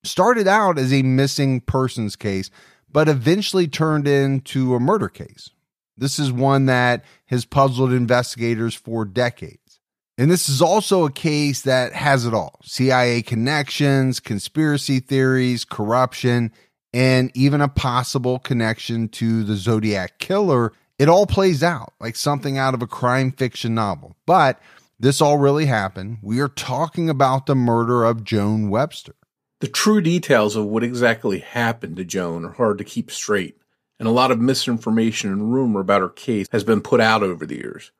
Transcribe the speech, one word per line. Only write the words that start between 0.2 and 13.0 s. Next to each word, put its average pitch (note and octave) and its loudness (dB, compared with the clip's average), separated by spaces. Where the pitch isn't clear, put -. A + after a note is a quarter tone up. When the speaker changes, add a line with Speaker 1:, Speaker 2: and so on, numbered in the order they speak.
Speaker 1:
out F#3+ 2
as C3 0
a C3+ 4
missing C3 2
persons B2+ -4
case, G2 -6
but D3+ 2
eventually E3 2
turned D3+ 0
into C#3 0
a A#2+ 0
murder D#3 0
case. - -16
This C3+ -4
is C#3+ -2
one C3+ 2
that B2 2
has B2 -4
puzzled C3 2
investigators A#2 -2
for A2+ -8
decades. - -6
And C#3+ 4
this F3 0
is C3+ 2
also F#3 2
a C#3 -2
case D3 -2
that B2+ 0
has C3 0
it A2+ -2
all. F2 -4
C C3 -2
I B2+ 4